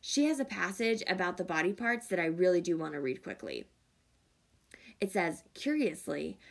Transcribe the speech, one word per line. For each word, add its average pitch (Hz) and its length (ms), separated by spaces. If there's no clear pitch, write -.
She - 240
has 302 160
a 262 40
passage 208 640
about 185 300
the 180 80
body 170 280
parts 233 360
that 185 100
I 165 80
really 175 340
do 170 160
wanna 151 240
read 131 220
quickly. 67 440
It 202 80
says, 170 320
"Curiously, 170 840